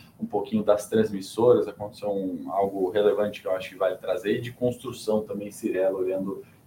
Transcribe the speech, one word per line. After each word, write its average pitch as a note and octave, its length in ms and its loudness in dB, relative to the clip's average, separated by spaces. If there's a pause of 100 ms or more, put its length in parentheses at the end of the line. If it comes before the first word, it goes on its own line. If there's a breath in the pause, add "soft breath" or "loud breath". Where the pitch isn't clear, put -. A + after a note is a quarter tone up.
(200 loud breath)
um A2 60 -6
pouquinho G#2 380 -2
das G#2 240 4
transmissoras, G#2+ 800 4
aconteceu G#2 420 -8
um, F#2 400 -4
algo G2 400 0
relevante G#2 500 2
que - 60 -8
eu F#2+ 80 0
acho F#2 140 -6
que F#2 80 -18
vale F#2 200 0
trazer, - 420 -2
e - 20 -6
de A#2+ 120 -8
construção A#2+ 680 -2
também, G2+ 300 -8
Cirela, F#2+ 440 0
olhando F#2+ 480 -4 (220 loud breath)